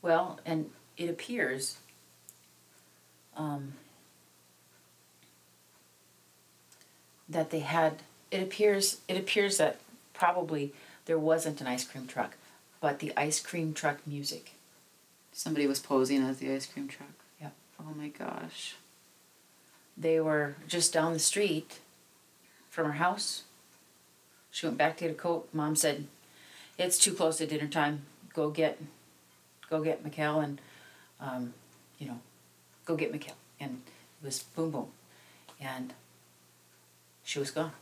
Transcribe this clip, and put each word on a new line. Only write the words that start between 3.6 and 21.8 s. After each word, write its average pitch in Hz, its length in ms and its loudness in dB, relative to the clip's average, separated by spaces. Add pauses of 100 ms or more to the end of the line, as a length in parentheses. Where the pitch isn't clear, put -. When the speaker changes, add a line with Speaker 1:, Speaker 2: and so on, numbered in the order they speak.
Speaker 1:
that 160 220 0
they 160 120 -2
had, 156 400 2 (280)
it 190 140 -2
appears, 196 640 4
it 185 100 0
appears 196 400 2
that - 220 4 (340)
probably 160 600 0 (320)
there 165 120 2
wasn't 160 440 2
an 131 60 -4
ice 127 180 -2
cream 127 200 -12
truck, 120 300 -6 (440)
but 143 200 0
the 151 180 -4
ice 151 220 2
cream 160 340 -4
truck 147 320 -2
music. - 480 -6 (760)
Speaker 2:
Somebody 147 340 0
was 135 140 2
posing 135 420 4
as 131 160 0
the 135 160 -4
ice 135 140 -4
cream 139 200 -8
truck. 143 220 -14 (320)
Speaker 1:
Yep. 143 120 -10 (260)
Speaker 2:
Oh 156 160 -12
my 151 140 -8
gosh. - 680 -10 (1200)
Speaker 1:
They 160 220 4
were 151 360 2 (120)
just 170 260 2
down 165 200 4
the 160 60 -2
street 170 600 2 (880)